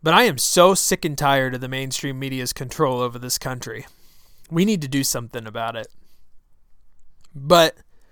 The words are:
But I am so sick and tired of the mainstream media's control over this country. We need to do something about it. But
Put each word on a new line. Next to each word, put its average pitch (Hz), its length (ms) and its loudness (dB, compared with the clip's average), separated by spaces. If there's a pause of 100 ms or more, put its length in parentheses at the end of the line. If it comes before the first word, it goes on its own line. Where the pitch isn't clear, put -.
But 156 120 4
I 214 80 8
am 175 160 2
so 180 340 6
sick - 320 0
and 151 120 -2
tired 135 380 2
of 123 60 -6
the 127 80 -10
mainstream 135 500 -6
media's 131 360 -6
control 131 460 -2
over 123 180 -2
this 123 180 -6
country. 123 500 -8 (640)
We 165 140 2
need 208 160 2
to 143 80 -6
do 135 160 0
something 120 420 -6
about 113 300 -6
it. 113 120 -10 (1500)
But 160 420 4 (360)